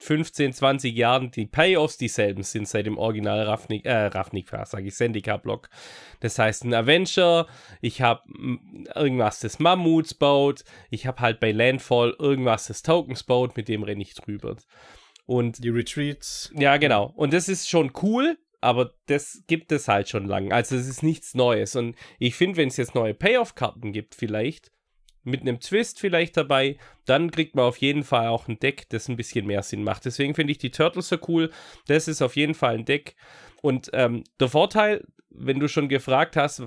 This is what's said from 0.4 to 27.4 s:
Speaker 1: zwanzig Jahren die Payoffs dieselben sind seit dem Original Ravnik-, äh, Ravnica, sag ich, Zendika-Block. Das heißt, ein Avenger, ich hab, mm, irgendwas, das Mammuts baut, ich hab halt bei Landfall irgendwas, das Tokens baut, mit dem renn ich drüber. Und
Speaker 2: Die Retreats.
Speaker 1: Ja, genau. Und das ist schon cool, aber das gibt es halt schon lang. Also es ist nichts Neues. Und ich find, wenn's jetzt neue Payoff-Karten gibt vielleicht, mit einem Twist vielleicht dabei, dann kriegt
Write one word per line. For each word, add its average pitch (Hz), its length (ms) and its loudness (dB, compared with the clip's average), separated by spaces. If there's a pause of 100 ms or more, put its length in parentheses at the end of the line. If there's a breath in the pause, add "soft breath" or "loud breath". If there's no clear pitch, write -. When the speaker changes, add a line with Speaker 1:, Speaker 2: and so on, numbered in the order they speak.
Speaker 1:
zwanzig 135 420 0
Jahren 123 340 2
die 113 140 -6
Payoffs 156 540 2
dieselben 101 440 -2
sind 104 240 -6
seit 104 200 -2
dem 107 100 -4
Original 107 500 -2
Ravnik-, 107 380 -4
äh, 110 220 0
Ravnica, 98 580 -6
sag 101 180 -10
ich, 98 120 -10
Zendika-Block. 107 720 -4 (520 loud breath)
Das - 180 -4
heißt, 110 260 2
ein 120 80 -2
Avenger, 170 720 4 (360 loud breath)
ich 120 180 -4
hab, 117 260 2
mm, - 680 -10
irgendwas, 127 460 0
das - 180 -8
Mammuts 165 560 2
baut, 143 500 2 (240 loud breath)
ich 117 180 -8
hab 131 140 -6
halt 117 180 2
bei 110 140 2
Landfall 120 640 2
irgendwas, 127 500 0
das - 140 -12
Tokens 156 420 0
baut, 123 340 0
mit 107 100 -8
dem 107 140 -2
renn 101 180 -6
ich - 140 -12
drüber. 104 420 -10 (720 soft breath)
Und 120 360 -2
Speaker 2:
Die 117 60 -4
Retreats. 143 880 -4
Speaker 1:
Ja, 143 220 4
genau. 123 360 2
Und 147 200 0
das 180 160 0
ist - 180 -4
schon 156 320 2
cool, 254 380 2 (240)
aber 123 320 2 (100)
das - 440 -4
gibt 165 220 -2
es 147 160 -2
halt 101 220 2
schon 101 160 -4
lang. 98 260 -4
Also 117 260 0
es 123 120 -4
ist 131 140 -12
nichts 156 320 -2
Neues. 120 420 2
Und 117 180 -4 (240 loud breath)
ich 123 180 0
find, 180 200 2
wenn's 135 220 0
jetzt 123 160 -2
neue 113 180 0
Payoff-Karten 135 800 -2
gibt 107 220 -10
vielleicht, 110 580 -6 (500)
mit 127 200 -6
einem 123 180 -4
Twist - 400 -2
vielleicht 170 380 -2
dabei, 139 400 2 (260 soft breath)
dann 156 260 2
kriegt 156 240 -2